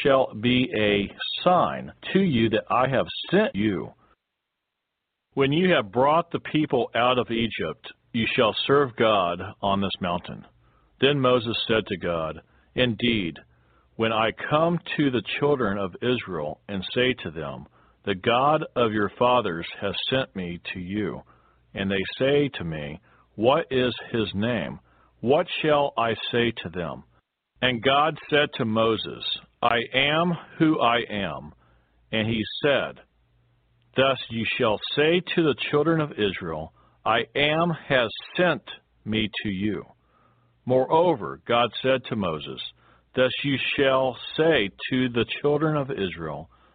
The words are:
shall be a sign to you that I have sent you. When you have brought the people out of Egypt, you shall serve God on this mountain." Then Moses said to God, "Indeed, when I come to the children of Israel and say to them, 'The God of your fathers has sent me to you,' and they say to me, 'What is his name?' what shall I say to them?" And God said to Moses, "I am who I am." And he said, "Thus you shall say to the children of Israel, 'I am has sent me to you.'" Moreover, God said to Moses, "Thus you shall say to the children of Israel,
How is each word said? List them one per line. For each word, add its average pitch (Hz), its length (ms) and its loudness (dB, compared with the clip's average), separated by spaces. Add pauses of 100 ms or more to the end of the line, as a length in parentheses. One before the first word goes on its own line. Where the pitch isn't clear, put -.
shall 135 320 2
be 123 440 2
a 101 320 2 (320)
sign 104 520 2 (180)
to 190 80 4
you 120 300 2
that 104 200 0
I 123 200 2
have 107 180 0 (240)
sent 202 240 2
you. 95 380 -2 (1400)
When 139 180 4
you 180 200 4
have 107 200 0
brought 147 380 4
the 131 100 -4
people 139 520 0
out 123 240 2
of 117 140 -2
Egypt, 101 640 -4 (180)
you 113 160 0
shall 110 260 2 (140)
serve 139 300 2
God 92 440 4 (200)
on 98 180 0
this 98 220 -4
mountain." 87 440 -6 (540)
Then 139 220 4
Moses 123 440 2
said 110 220 0
to 95 100 -6
God, 82 440 -4 (340)
"Indeed, 110 640 -2 (560)
when 113 160 0
I 110 200 0
come 165 480 0 (180)
to 143 120 2
the 120 140 -2 (160)
children 127 380 0
of 92 240 -6
Israel 92 680 -4
and 98 160 -6 (100)
say 123 200 2
to 92 180 -8
them, 71 360 -10 (360)
'The 101 120 -2
God 131 500 2 (100)
of 117 160 2
your 104 180 0
fathers 107 580 2 (120)
has 98 160 -4 (140)
sent 131 260 -2
me 87 240 -8 (140)
to 95 60 -8
you,' 90 440 -6 (500)
and 98 160 -4
they 98 140 0 (140)
say 143 320 2
to - 140 -10
me, 78 360 -8 (360)
'What 131 360 2
is 127 220 0 (160)
his 107 260 -2
name?' 98 440 -4 (420)
what 151 260 2 (140)
shall 147 360 2
I 113 180 0 (160)
say 120 200 2
to - 180 -10
them?" 80 360 -8 (560)
And 123 200 0
God 143 380 2 (100)
said 147 240 2
to 123 120 -4
Moses, 110 580 -2 (380)
"I 120 180 2 (140)
am 151 380 2 (260)
who 156 240 4
I 117 180 4
am." 80 540 -6 (580)
And 110 160 0
he 113 160 0 (180)
said, 107 380 0 (960)
"Thus 135 240 2 (100)
you 113 140 -4 (140)
shall 110 220 2 (160)
say 160 260 4
to 175 220 0
the 139 120 2 (140)
children 156 320 2
of 147 180 -6
Israel, 87 540 -4 (320)
'I 117 300 2
am 151 340 2
has 131 400 0 (260)
sent 165 340 0 (360)
me 107 240 0 (140)
to 107 60 -4
you.'" 95 360 -4 (800)
Moreover, 131 800 2
God 117 260 2 (100)
said 131 240 2
to 120 120 -6
Moses, 76 420 -4 (540)
"Thus 127 180 2 (120)
you 139 140 0 (200)
shall 131 400 2 (180)
say 151 360 2 (180)
to 127 200 0
the 117 160 0 (160)
children 147 360 2
of 135 140 -4
Israel, 82 580 -6 (260)